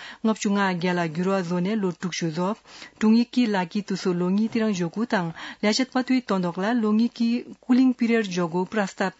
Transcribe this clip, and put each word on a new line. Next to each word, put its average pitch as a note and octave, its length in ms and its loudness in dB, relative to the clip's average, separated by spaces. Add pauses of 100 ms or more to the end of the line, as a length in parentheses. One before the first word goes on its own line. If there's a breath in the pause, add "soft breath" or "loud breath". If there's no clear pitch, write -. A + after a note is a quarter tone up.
(260 loud breath)
ngapchunga G3+ 480 0
gyala F3 320 0
gyura F3+ 400 0
zone F3+ 300 -2
लो F#3+ 140 -2
टुक्सु E3 400 -4
जब, F3+ 240 -2 (460 loud breath)
टुङी A3 240 4
की B3 220 0
लाकी G#3 340 -2
तुसो F#3+ 320 -2
लोङी F#3 360 0
तिरङ A3 240 0
जोकु F3+ 320 -2
ताङ, F3+ 260 -2 (320 loud breath)
ल्याचत G#3+ 320 2
पतु B3+ 340 2
तन्दोकला F#3 440 -2
लोङी A3 360 2
की A#3 220 -2 (320)
कुलिङ B3+ 300 4
पिरियड A3+ 340 2
जोगो F3+ 380 -2
प्रस्ताव F#3+ 560 -2